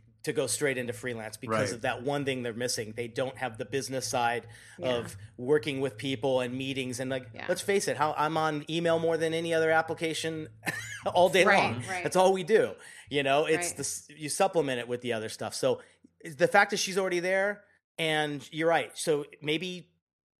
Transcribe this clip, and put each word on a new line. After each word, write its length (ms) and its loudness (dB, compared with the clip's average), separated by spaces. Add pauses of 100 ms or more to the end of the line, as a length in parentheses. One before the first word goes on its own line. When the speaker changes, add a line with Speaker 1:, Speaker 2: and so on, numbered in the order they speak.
(240)
Speaker 1:
to 80 -4
go 160 -2
straight 300 -2
into 160 -4
freelance 420 -8
because 340 0
Speaker 2:
Right. 40 -4
Speaker 1:
of 80 -8
that 200 -2
one 220 -2
thing 200 -2
they're 100 -6
missing. 420 -4
They 140 -8
don't 280 -6
have 200 -6
the 80 -8
business 420 -4
side 400 0 (320)
Speaker 3:
Yeah. 160 0
Speaker 1:
of 220 -6 (180)
working 460 0
with 160 -4
people 420 0
and 180 -2
meetings. 440 -4
And, 100 -4
like, 240 -6
Speaker 3:
Yeah. 140 -12
Speaker 1:
let's 120 -2
face 280 0
it, 80 -2
how 200 2
I'm 200 0
on 320 0
email 300 2
more 180 2
than 160 0
any 200 -2
other 160 4
application 800 0 (160)
<laughs> 500 -6
all 140 8
day 160 6
Speaker 3:
Right, 300 6
Speaker 1:
long. 160 -6
Speaker 3:
right. 140 -6
Speaker 1:
That's 120 -2
all 160 8
we 120 2
do. 300 4 (360)
You 120 2
know, 240 4
it's 220 2
Speaker 3:
Right. 100 -8
Speaker 1:
the 40 -8
s-, 280 -8
you 200 -10
supplement 500 2
it 80 -6
with 140 -4
the 100 -2
other 160 -2
stuff. 260 -8
So 280 0 (420)
the 240 0
fact 240 6
that 60 -2
she's 200 -4
already 220 0
there, 460 -2 (340)
and 520 -2
you're 180 0
right. 280 0
So 280 0 (160)
maybe 480 -4 (500)